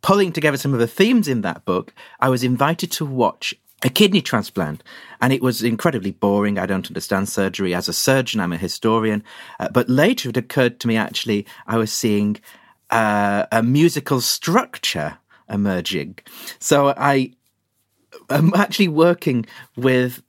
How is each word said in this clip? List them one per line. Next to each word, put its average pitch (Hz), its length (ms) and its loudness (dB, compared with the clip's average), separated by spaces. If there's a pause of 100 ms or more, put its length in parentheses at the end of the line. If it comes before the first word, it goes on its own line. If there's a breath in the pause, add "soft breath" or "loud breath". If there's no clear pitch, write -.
pulling 190 280 2
together 147 240 0
some 139 160 -4
of 127 80 0
the 117 60 4
themes 214 420 2
in 123 140 0
that 87 240 -6
book, 92 300 -2 (240 loud breath)
I 131 100 2
was 123 140 0
invited 139 480 0
to - 120 -6
watch 127 520 -2 (280)
a - 60 2
kidney 196 320 4
transplant, 90 640 -4 (360 loud breath)
and 131 140 2
it 120 80 0
was 123 220 0
incredibly 113 480 0
boring. 101 480 0
I 92 80 -2
don't 92 180 -2
understand - 420 -4
surgery. 95 460 -2
As 90 160 -4
a 85 40 -6
surgeon, 131 460 0
I'm 87 140 -2
a 82 40 -6
historian. 110 680 -2 (360 loud breath)
Uh, - 100 -4
but 120 200 0
later 147 400 2
it 113 80 -4
occurred 123 440 0
to 120 60 -2
me, 113 80 2
actually, 104 520 -2 (180 loud breath)
I 113 120 -2
was 110 140 0
seeing, 104 480 0 (520 loud breath)
uh, 104 600 0
a 113 120 2
musical 143 580 2
structure - 960 -4 (320 soft breath)
emerging. 92 720 -2 (400 loud breath)
So 143 360 2
I 135 380 0 (960)
am 156 240 2
actually 196 360 2
working 156 580 2 (280 loud breath)
with 127 540 0